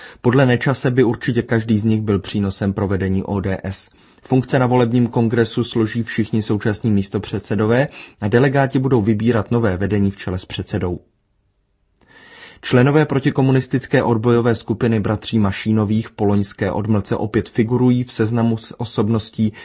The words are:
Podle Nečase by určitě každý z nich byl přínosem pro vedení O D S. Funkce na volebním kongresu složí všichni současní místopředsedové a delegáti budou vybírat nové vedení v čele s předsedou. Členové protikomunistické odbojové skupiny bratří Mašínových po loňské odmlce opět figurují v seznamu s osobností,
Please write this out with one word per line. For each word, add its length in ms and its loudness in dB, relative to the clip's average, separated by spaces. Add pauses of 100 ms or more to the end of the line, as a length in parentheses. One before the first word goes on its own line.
(220)
Podle 240 4
Nečase 460 0
by 120 4
určitě 380 0
každý 380 0
z 40 -6
nich 180 2
byl 180 0
přínosem 540 -2
pro 140 -2
vedení 360 0
O 160 -4
D 240 -4
S. 260 -8 (340)
Funkce 360 0
na 80 2
volebním 400 2
kongresu 560 0
složí 400 -2
všichni 380 -2
současní 500 -2
místopředsedové 960 -2 (340)
a 60 -2
delegáti 520 2
budou 220 2
vybírat 500 0
nové 260 0
vedení 340 0
v 60 -10
čele 220 -6
s 60 -14
předsedou. 540 -6 (1600)
Členové 440 4
protikomunistické 1000 0
odbojové 520 2
skupiny 440 -2
bratří 400 -2
Mašínových 680 0
po 160 -4
loňské 460 0
odmlce 440 -2
opět 340 -2
figurují 540 2
v 80 -14
seznamu 460 0
s 220 -12
osobností, 720 -2 (120)